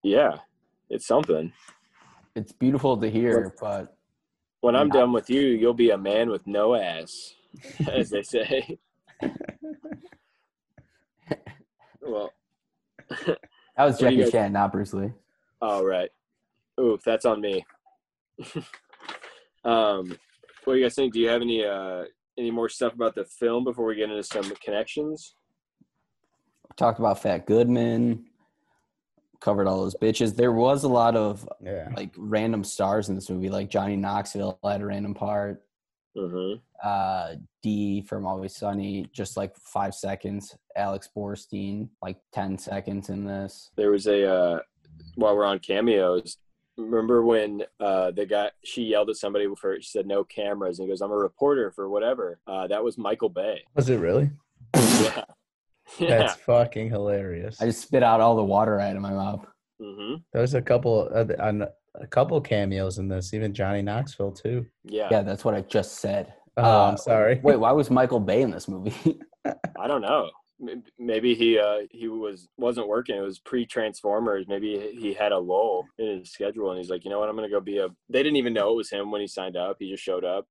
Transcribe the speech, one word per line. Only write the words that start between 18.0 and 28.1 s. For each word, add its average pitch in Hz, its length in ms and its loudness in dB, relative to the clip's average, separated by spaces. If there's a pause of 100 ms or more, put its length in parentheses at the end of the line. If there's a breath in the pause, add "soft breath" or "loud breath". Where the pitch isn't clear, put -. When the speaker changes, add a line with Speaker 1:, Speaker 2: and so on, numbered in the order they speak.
Speaker 1:
<laughs> - 160 -18 (1120 loud breath)
Um, 104 540 0 (460)
what 131 100 2
do 131 60 4
you 131 40 4
guys 120 120 0
think? 135 180 0
Do 113 60 0
you 117 80 4
have 120 120 2
any, 117 240 0
uh, 95 380 -4 (340)
any 117 140 -4
more 117 180 -2
stuff 117 260 -4
about 117 200 -2
the 98 100 -4
film 120 380 0
before 120 240 -2
we 110 80 -2
get 107 160 -2
into 104 140 -6
some 104 180 -4 (140)
connections? 151 800 -6 (1300)
Speaker 2:
We - 80 -20
talked 117 220 2
about 107 240 2
Fat 90 240 0
Goodman. 117 760 4 (1160)